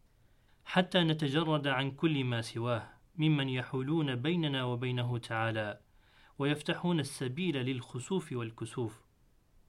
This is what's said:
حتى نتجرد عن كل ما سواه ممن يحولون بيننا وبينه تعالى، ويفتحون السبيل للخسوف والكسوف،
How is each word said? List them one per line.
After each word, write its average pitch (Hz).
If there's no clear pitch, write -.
حتى 180
نتجرد 156
عن 135
كل 143
ما 120
سواه 117
ممن 151
يحولون 131
بيننا 143
وبينه 123
تعالى، 110
ويفتحون 156
السبيل 143
للخسوف 131
والكسوف، 117